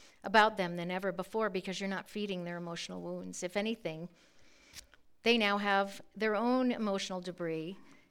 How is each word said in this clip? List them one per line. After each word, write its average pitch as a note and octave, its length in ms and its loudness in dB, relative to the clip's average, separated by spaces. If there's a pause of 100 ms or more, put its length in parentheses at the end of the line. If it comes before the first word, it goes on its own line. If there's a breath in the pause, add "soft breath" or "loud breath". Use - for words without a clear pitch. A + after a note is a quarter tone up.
(220 loud breath)
about G#3+ 340 8
them F3 200 0
than F3 140 -4
ever F#3 220 0
before G#3 380 -2
because F#3 300 -4
you're G3 80 -2
not F#3+ 200 -6
feeding G3 360 -4
their F3 120 -6
emotional F3 460 -8
wounds. F3+ 400 -8
If F3+ 140 -4
anything, F3+ 520 -4 (1120 loud breath)
they A#3 160 4
now G3+ 200 4
have G3+ 420 2 (140)
their G#3+ 220 0
own B3 340 4
emotional G3 500 -2
debris, E3+ 560 -4 (340 loud breath)